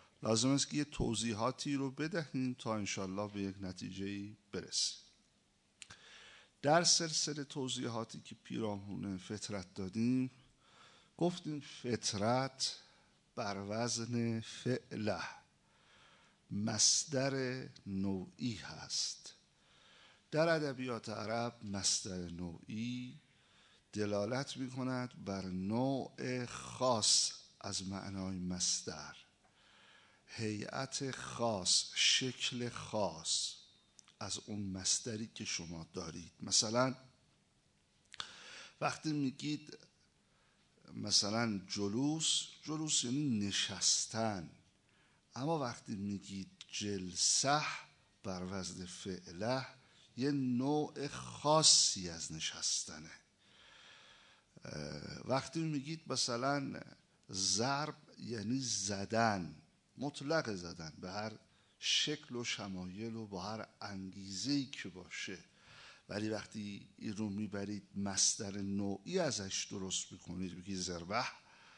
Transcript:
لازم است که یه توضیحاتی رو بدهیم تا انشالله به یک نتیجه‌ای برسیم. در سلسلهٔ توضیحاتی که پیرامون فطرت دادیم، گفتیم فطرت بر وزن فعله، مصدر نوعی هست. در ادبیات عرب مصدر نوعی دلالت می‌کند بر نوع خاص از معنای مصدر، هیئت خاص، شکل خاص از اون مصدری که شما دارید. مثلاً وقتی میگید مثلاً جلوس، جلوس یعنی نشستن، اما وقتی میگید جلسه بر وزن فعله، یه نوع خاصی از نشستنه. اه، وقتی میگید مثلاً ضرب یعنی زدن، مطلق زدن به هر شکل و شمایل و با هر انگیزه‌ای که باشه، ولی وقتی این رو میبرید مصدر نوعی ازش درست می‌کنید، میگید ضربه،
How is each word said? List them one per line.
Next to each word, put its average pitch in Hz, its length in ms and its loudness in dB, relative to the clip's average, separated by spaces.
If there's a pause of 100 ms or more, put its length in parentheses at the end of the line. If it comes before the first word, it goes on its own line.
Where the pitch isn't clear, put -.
(220)
لازم 113 260 6
است 139 220 4
که 143 60 -2
یه 147 80 2
توضیحاتی 117 880 0
رو 135 160 0
بدهیم 135 680 -2
تا 113 160 -2
انشالله 101 540 -2
به 101 120 -6
یک 98 200 -2
نتیجه‌ای 98 760 -6 (160)
برسیم. - 440 0 (1700)
در 160 220 8
سلسلهٔ 156 600 4
توضیحاتی 123 760 -4
که - 240 -14
پیرامون 101 720 -2
فطرت 98 560 -8
دادیم، 117 560 2 (840)
گفتیم 165 440 0
فطرت 120 1160 0 (600)
بر 101 320 -2
وزن 113 720 0
فعله، 110 840 -2 (1300)
مصدر 131 1160 2 (180)
نوعی 98 680 -2
هست. - 800 -6 (960)
در 156 180 6
ادبیات 127 600 2
عرب 113 560 -2
مصدر 95 640 0
نوعی 110 920 -6 (720)
دلالت 104 640 0
می‌کند 127 680 -4
بر 95 220 -2
نوع 123 1000 0
خاص 120 840 4 (280)
از 95 280 -4
معنای 95 500 -4
مصدر، 90 800 -2 (1200)
هیئت 123 720 -2
خاص، 117 720 4 (100)
شکل - 720 4
خاص 92 840 0 (680)
از 98 260 -4
اون 104 160 -2
مصدری 101 720 0
که 110 100 -8
شما 82 480 -6
دارید. 82 480 -8
مثلاً 120 540 4 (1900)
وقتی 151 320 0
میگید 147 680 -2 (1160)
مثلاً 107 720 4
جلوس، 135 800 2 (140)
جلوس 151 420 0
یعنی 123 420 2
نشستن، 98 1040 0 (840)
اما 151 240 0
وقتی 117 380 -4
میگید 98 540 -4 (220)
جلسه 104 880 2 (600)
بر 92 280 -4
وزن 90 360 -4
فعله، 98 800 -4 (500)
یه 135 140 2
نوع 139 800 2
خاصی 127 1000 6
از 82 240 -6
نشستنه. - 800 -2 (1500)
اه، 73 600 -8
وقتی 131 360 0
میگید 156 460 -2
مثلاً 131 720 0 (500)
ضرب 117 640 2 (220)
یعنی 113 420 0
زدن، 101 960 2 (420)
مطلق 143 560 0
زدن 85 460 -8
به 95 100 -8
هر 107 220 -4 (460)
شکل - 560 2
و 120 100 -2
شمایل 101 720 -4
و 113 120 -6
با 95 160 -6
هر 107 240 -6 (140)
انگیزه‌ای 98 840 -2
که - 240 -8
باشه، 90 500 -8 (720)
ولی 104 200 0
وقتی 104 600 -6 (100)
این 107 180 -4
رو 107 120 0
میبرید 101 540 -2 (140)
مصدر 98 600 2
نوعی 98 600 0
ازش 107 520 0
درست 95 420 -4
می‌کنید، 90 420 -6
میگید 92 240 -6
ضربه، 90 460 -2 (540)